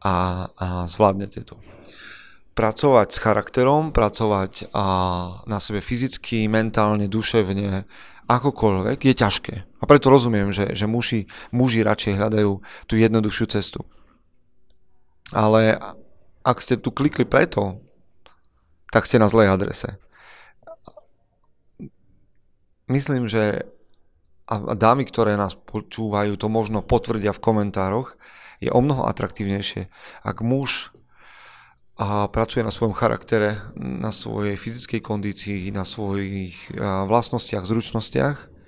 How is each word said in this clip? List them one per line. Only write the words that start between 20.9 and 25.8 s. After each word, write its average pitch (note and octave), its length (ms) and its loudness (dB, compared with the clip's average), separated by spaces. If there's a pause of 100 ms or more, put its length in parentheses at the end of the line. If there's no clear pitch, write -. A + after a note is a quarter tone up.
Myslím, C3+ 400 0
že G#2+ 400 0 (800)
a, A2 80 -2
a - 160 -6
dámy, A#2 320 2
ktoré G#2+ 320 0
nás F#2+ 160 -4
počúvajú, G#2 800 -4